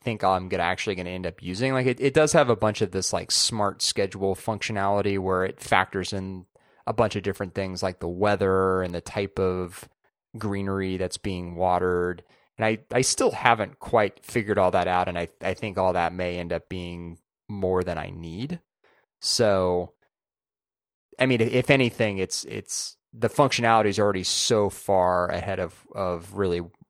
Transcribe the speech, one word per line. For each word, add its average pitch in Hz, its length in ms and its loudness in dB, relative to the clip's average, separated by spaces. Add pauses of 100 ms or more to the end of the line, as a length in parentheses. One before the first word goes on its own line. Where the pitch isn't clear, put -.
think 110 240 -2
I'm 92 240 2
gonna, 90 140 0
actually 92 320 -2
gonna 90 160 -6
end 92 140 -6
up 85 160 -8
using. 104 300 -2
Like, 131 160 2
it, 123 140 0
it 135 120 2
does 151 200 4
have 147 160 6
a 117 80 4
bunch 107 240 0
of 95 100 0
this, 95 220 -2
like, 90 180 -4
smart 104 500 0
schedule 98 540 0
functionality 101 840 0
where 92 280 0
it - 160 -6
factors 95 500 2
in 95 360 -8 (380)
a 104 60 -2
bunch 104 240 0
of 101 80 -4
different 95 320 -6
things 92 260 -6
like 92 200 -4
the 85 80 -4
weather 95 720 2
and 90 120 -4
the 87 60 -6
type - 400 -6
of 92 480 -4 (500)
greenery 98 600 -4
that's 92 200 -4
being 90 380 -6
watered. 90 680 0 (340)
And 110 80 0
I, 110 140 0 (120)
I 123 100 2
still 220 280 2
haven't 110 480 0
quite - 480 0
figured 104 320 0
all 92 140 6
that 90 160 2
out, 90 200 2
and 90 80 -4
I, 87 120 -4 (160)
I 92 100 0
think 98 240 -8
all 92 160 2
that 85 180 0
may 90 280 -4
end 85 120 -6
up 82 180 -6
being 87 500 -10 (280)
more 95 360 0
than 85 160 -4
I 90 100 -8
need. 98 500 -10 (640)
So, 90 720 2 (1300)
I 131 80 4
mean, 123 120 4
if 117 300 2
anything, 120 480 2
it's, - 280 -4
it's, - 520 -10 (160)
the 113 160 0
functionality 117 580 4
is 98 120 0
already 101 240 2
so 104 480 2
far 90 580 2
ahead 92 300 -4
of, 87 160 -6 (180)
of 90 400 -6
really 92 280 0 (280)